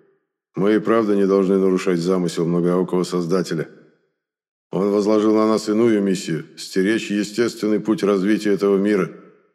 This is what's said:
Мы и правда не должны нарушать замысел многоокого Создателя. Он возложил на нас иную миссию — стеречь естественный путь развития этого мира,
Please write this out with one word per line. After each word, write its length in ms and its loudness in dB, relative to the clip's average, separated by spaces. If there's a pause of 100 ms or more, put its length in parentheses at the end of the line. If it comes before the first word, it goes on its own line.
(540)
Мы 220 2
и 40 4
правда 360 0
не 100 2
должны 320 2
нарушать 420 0
замысел 460 -2
многоокого 580 0
Создателя. 680 -4 (1000)
Он 220 0
возложил 420 2
на 140 2
нас 220 -2
иную 320 2
миссию — 440 -4 (120)
стеречь 520 -2
естественный 720 -2
путь 240 -2
развития 480 0
этого 260 2
мира, 340 0 (440)